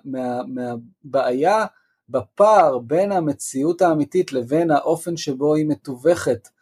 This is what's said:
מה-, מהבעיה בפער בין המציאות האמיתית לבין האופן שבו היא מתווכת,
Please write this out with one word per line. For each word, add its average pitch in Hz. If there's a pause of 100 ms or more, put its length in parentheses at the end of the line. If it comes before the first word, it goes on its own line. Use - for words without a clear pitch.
מה-, 127
מהבעיה 127 (440)
בפער 160
בין 160
המציאות 156
האמיתית 165
לבין 139
האופן 165
שבו 147
היא 156
מתווכת, 139 (140)